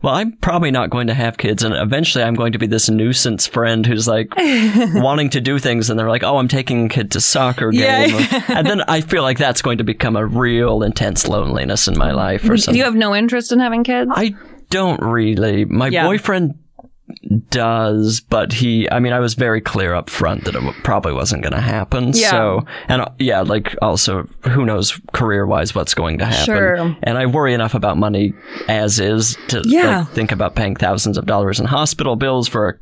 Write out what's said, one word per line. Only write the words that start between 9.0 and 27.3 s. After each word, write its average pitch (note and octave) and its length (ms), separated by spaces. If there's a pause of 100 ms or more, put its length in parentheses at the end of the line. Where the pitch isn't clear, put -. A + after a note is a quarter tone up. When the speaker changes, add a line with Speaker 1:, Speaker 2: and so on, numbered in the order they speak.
Speaker 1:
feel D#3+ 220
like C3 160
that's C3 240
going A#2+ 160
to A#2 60
become A2+ 320
a G#2+ 100
real A#2 560
intense G2+ 460
loneliness C#2+ 600
in - 100
my A#2 140
life F#2+ 320
or A3+ 100
Speaker 2:
Do - 40
Speaker 1:
something. A#3 200
Speaker 2:
you B3+ 60
have A#3 120
no G#3+ 180
interest A#3 380
in A#3+ 80
having A#3 240
kids? B3 300
Speaker 1:
I G#3+ 200 (360)
don't F#3 320
really. G#2+ 640
My B2+ 240
Speaker 2:
Yeah. D#3+ 180
Speaker 1:
boyfriend F#3 480 (960)
does, A2 680
but - 320
he, A2+ 380
I A#2+ 100
mean, B2 120
I B2 60
was A#2 160
very A#2 260
clear F#2 340
up F2 140
front - 360
that - 100
it B1 60
w-, C2+ 120 (120)
probably G2+ 280
wasn't C2+ 300
gonna - 180
happen. A#2+ 540
Speaker 2:
Yeah. A3 160
Speaker 1:
So, G#2+ 360 (220)
and, B2+ 140
uh, - 60 (100)
yeah, A#2 220
like, G2+ 420
also, F#2+ 460 (200)
who B2+ 160
knows G#2+ 340 (140)
career-wise G2+ 640
what's - 180
going D#2+ 260
to F#2+ 80
happen. A#2 180 (100)
Speaker 2:
Sure. F3 480
Speaker 1:
And A#2 160
I C3 80
worry C3 260